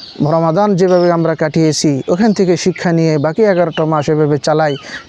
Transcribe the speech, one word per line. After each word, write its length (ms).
রমাদান 540
যেভাবে 360
আমরা 240
কাটিয়েছি, 720
ওখান 260
থেকে 240
শিক্ষা 340
নিয়ে 260
বাকি 260
এগারোটা 420
মাস 240
এভাবে 280
চালাই। 380